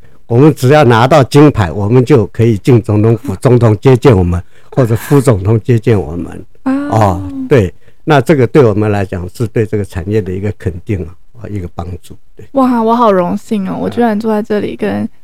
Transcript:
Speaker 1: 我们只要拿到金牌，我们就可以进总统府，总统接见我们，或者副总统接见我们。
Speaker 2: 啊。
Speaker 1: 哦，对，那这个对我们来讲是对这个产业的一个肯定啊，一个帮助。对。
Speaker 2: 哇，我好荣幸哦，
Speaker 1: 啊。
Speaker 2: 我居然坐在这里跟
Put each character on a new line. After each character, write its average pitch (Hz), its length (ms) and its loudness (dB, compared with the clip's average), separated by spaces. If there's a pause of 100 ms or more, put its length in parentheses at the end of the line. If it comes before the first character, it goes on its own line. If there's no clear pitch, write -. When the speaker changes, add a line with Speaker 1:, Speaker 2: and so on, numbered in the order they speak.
(260)
Speaker 1:
我 117 120 -2
们 143 180 6
只 127 140 0
要 151 160 6
拿 117 200 4
到 135 180 4
金 143 280 4
牌， 87 200 -2
我 98 180 -4
们 127 140 4
就 117 240 2
可 - 160 -2
以 113 140 2
进 117 240 2
总 107 200 0
统 113 160 2
府， - 180 -8
总 123 240 2
统 110 200 2
接 131 180 4
见 117 200 4
我 92 60 2
们， 87 180 -2 (300)
或 131 140 0
者 113 100 -2
副 143 240 0
总 113 240 0
统 110 160 0
接 117 180 0
见 110 220 0
我 78 160 -6
们。 - 300 -12 (180)
Speaker 2:
啊。 262 100 -2 (140)
Speaker 1:
哦， 95 440 0 (180)
对， 104 220 2 (340)
那 147 160 2
这 160 140 0
个 123 120 0
对 147 160 4
我 107 100 2
们 107 160 -2
来 101 160 -2
讲 90 240 -8
是 - 180 -6
对 110 180 -4
这 107 120 -6
个 104 60 -2
产 92 260 -8
业 107 120 0
的 92 100 -6
一 95 80 -6
个 104 180 -4
肯 - 160 -6 (120)
定 80 200 -4 (340)
啊， 110 100 -16
一 104 100 -10
个 85 160 -10
帮 95 100 -10 (160)
助。 - 140 -20 (200)
对。 - 180 -20
Speaker 2:
哇， 254 280 0
我 226 140 0
好 233 160 2
荣 185 260 0
幸 196 320 -6
哦， 185 40 -8
Speaker 1:
啊。 170 40 -10
Speaker 2:
我 175 120 -6
居 226 120 -6
然 214 180 0
坐 220 140 -4
在 208 80 -2
这 208 200 -4
里 - 140 -6
跟 208 320 -6 (160)